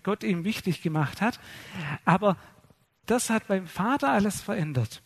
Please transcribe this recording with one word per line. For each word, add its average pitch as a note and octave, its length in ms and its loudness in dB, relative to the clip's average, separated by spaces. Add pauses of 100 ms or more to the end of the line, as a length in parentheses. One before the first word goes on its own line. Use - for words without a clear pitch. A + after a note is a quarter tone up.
Gott G#3 220 -2
ihm F3+ 200 0
wichtig F#3+ 380 -2
gemacht D#3 400 0
hat. A#3 180 0 (640)
Aber F3+ 320 4 (720)
das A#3 240 0
hat A3 180 0
beim F#3+ 200 0
Vater C4 440 0
alles G#3 300 2
verändert. D3 640 -2